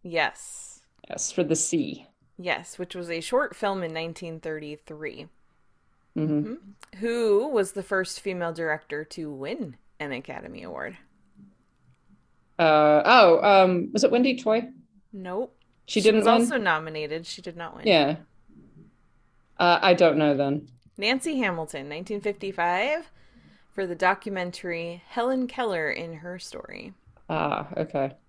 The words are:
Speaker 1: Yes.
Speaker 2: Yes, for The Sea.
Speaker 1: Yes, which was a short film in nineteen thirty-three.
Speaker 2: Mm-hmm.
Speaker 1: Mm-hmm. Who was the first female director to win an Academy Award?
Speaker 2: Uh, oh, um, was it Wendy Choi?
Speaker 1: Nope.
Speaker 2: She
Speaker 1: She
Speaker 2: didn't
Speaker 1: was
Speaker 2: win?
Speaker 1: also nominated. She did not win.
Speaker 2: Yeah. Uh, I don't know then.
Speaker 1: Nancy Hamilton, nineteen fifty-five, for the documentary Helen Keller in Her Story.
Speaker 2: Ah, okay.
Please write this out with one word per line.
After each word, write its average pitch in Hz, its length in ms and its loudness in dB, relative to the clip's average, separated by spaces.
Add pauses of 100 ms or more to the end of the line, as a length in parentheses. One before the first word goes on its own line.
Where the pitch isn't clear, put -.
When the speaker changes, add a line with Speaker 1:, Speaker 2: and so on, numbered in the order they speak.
Speaker 1:
Yes. - 760 -6 (280)
Speaker 2:
Yes, - 240 -8
for 180 100 0
The 156 140 0
Sea. - 500 -4 (320)
Speaker 1:
Yes, 175 400 -6
which 180 160 -10
was 175 160 -10
a 165 100 -4
short 254 360 -2
film 196 260 -4
in 160 100 -6
nineteen 165 480 -10
thirty-three. 151 840 -12 (920)
Speaker 2:
Mm-hmm. 151 220 0
Speaker 1:
Mm-hmm. 208 160 -4 (440)
Who 233 500 2
was 208 240 0
the 196 100 -8
first 185 380 -4
female 175 320 -4
director 156 520 -6
to 160 260 -12
win 143 460 -10 (220)
an 143 140 -8
Academy - 500 -12
Award? 85 340 -10 (1600)
Speaker 2:
Uh, 151 460 6
oh, 196 380 8
um, 190 500 6
was 214 120 2
it - 60 6
Wendy 247 260 2
Choi? 226 320 0 (440)
Speaker 1:
Nope. 190 440 -8 (300)
Speaker 2:
She - 140 0
Speaker 1:
She 185 40 -4
Speaker 2:
didn't 220 160 6
Speaker 1:
was 208 60 2
Speaker 2:
win? 226 160 8
Speaker 1:
also 262 160 0
nominated. 160 680 -2
She - 160 -16
did 170 140 -12
not 170 200 -14
win. - 100 -6
Speaker 2:
Yeah. 160 300 4 (1400)
Uh, 175 240 4
I 180 120 6
don't 165 220 6
know 147 200 4
then. 139 320 -2 (280)
Speaker 1:
Nancy 262 420 -2
Hamilton, 165 500 -4
nineteen 180 320 -8
fifty-five, 202 880 -2 (600)
for 196 160 -6
the 175 80 -6
documentary 180 1120 -4
Helen 254 380 -2
Keller 190 440 -4
in 165 240 -8
Her 175 240 -14
Story. - 560 -16 (340)
Speaker 2:
Ah, 156 480 -2
okay. 139 360 -4 (160)